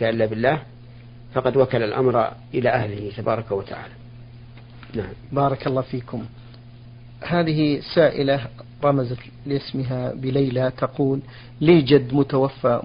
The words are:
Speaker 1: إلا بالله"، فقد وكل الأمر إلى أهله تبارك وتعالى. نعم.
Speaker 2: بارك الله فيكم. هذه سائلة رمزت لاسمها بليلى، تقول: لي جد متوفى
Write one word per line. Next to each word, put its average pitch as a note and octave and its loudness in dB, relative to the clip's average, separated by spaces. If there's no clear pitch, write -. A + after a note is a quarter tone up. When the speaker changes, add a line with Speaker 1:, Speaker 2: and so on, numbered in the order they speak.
Speaker 1:
إلا A2+ 2
بالله"، A#2+ 0
فقد C3 2
وكل B2 2
الأمر A#2 2
إلى B2 2
أهله G#2+ -2
تبارك A2 -2
وتعالى. - -6
نعم. G#2 -6
Speaker 2:
بارك C3+ 0
الله C3 -2
فيكم. A#2+ -8
هذه D#3 0
سائلة C#3 4
رمزت C3 2
لاسمها C3 -4
بليلى، C3 0
تقول: C#3 0
لي D#3+ 8
جد C3 4
متوفى C3+ 2